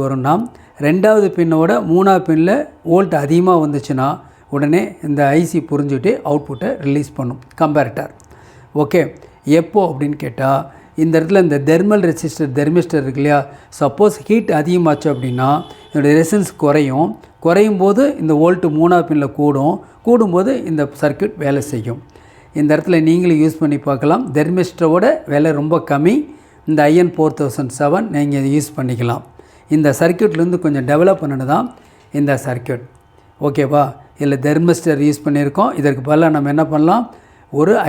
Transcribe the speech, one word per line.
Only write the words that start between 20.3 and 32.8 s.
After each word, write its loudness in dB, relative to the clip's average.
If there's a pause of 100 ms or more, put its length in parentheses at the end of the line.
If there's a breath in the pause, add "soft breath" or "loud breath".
இந்த -2 (200)
சர்க்யூட் -2
வேலை 0 (100)
செய்யும். -6 (580 soft breath)
இந்த 2
இடத்துல 0 (100)
நீங்களும் 4
யூஸ் 0
பண்ணி 0 (100)
பார்க்கலாம். 0 (140)
தெர்மிஸ்டரோட 0 (260)
விலை 2 (100)
ரொம்ப 0 (140)
கம்மி. 2 (540 loud breath)
இந்த 2 (120)
ஐஎன் 4
ஃபோர் 0
தௌசண்ட் -6
செவன் 0
நீங்க -2
இதை -2
யூஸ் -4
பண்ணிக்கலாம். -4 (520 soft breath)
இந்த 2 (120)
சர்க்யூட்லேருந்து 0
கொஞ்சம் -2
டெவலப் 2
பண்ணது -6
தான் 0 (520 soft breath)
இந்த 2 (140)
சர்க்யூட். -8 (600 soft breath)